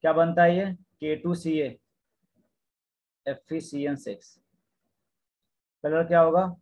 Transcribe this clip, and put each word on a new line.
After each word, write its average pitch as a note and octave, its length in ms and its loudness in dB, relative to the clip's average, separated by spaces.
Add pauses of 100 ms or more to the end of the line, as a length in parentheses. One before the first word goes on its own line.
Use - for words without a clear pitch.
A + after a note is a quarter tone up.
क्या D#3+ 100 2
बनता E3+ 280 2
है F3 140 6
ये? F#3+ 160 -2
के D#3 440 -8
टू F3 200 -4
सी D#3+ 220 -4
ए, C3+ 200 -6 (1500)
एफ़ C#3 280 -10
ई D#3+ 80 -4
सी C#3+ 240 -8
एन C#3+ 120 -4
six। - 400 -14 (1500)
Color D#3+ 220 0
क्या E3+ 140 4
होगा? E3 240 4 (180)